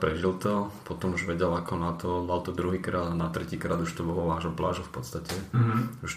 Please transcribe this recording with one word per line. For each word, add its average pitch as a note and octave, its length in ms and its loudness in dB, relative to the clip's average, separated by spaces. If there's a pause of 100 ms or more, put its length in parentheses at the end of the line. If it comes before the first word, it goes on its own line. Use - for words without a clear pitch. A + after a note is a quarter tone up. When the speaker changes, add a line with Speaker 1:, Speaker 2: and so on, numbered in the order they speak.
Speaker 1:
prežil E2 320 2
to, G2+ 480 0
potom F2+ 320 -2
už E2+ 160 -2
vedel, E2+ 240 2
ako E2+ 240 -2
na E2+ 160 0
to, F2 320 0
dal F2 160 2
to - 80 -4
druhýkrát F2+ 560 0
a E2+ 80 0
na E2 160 2
tretíkrát E2+ 480 -2
už E2 160 -2
to F2 80 -4
bolo E2+ 240 2
lážo E2 240 2
plážo E2 320 0
v - 160 -8
podstate. - 320 -6 (240)
Speaker 2:
Mhm. A2+ 480 4
Speaker 1:
Už D#2+ 140 -6